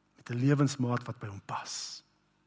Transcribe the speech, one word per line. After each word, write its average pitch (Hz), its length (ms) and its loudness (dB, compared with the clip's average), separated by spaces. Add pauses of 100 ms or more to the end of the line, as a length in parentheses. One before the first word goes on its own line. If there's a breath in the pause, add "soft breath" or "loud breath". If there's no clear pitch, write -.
(180)
Met - 120 -12
'n 120 120 -2
lewensmaat 131 640 4
wat - 140 -8
by 110 80 -10
hom 101 180 -10
pas. - 580 -8 (440)